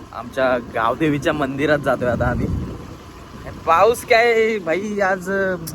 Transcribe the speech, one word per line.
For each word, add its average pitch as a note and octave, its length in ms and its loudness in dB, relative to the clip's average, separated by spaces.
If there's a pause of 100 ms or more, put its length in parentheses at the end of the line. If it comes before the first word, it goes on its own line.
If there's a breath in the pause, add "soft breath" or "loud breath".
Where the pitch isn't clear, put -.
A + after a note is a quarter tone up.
(120)
आमच्या B2+ 460 0
गावदेवीच्या B2+ 760 0
मंदिरात D3 460 0
जातोय B2+ 300 0
आता A#2 180 0
आम्ही. F#2+ 200 0 (1200)
पाऊस F#3+ 380 4
काय A3+ 540 4
भाई G3 420 -2
आज, F#3 300 0
अ, F#3+ 260 0 (180)